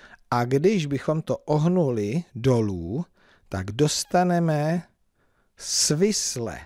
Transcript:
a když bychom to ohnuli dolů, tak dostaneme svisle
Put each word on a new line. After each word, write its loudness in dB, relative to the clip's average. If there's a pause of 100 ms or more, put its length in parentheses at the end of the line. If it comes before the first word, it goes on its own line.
(320)
a 0
když 2
bychom -2
to -2
ohnuli 0 (120)
dolů, 0 (440)
tak -6
dostaneme 0 (760)
svisle -2